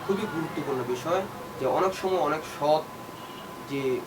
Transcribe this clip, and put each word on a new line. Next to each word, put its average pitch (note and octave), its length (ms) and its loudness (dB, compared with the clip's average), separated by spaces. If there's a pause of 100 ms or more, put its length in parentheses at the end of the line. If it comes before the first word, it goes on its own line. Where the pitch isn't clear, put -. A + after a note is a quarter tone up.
খুবই G3 300 2
গুরুত্বপূর্ণ C#3+ 480 -2 (120)
বিষয় E3+ 280 0 (380)
যে C3+ 60 0 (120)
অনেক F#3+ 240 4
সময় F#3 260 4
অনেক D#3 140 2 (140)
সৎ D3+ 280 4 (880)
যে C#3 120 0 (240)